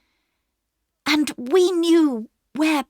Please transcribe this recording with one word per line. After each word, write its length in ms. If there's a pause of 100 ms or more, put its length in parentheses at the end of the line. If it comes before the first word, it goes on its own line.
(1040)
and 320
we 340
knew 580 (240)
where 360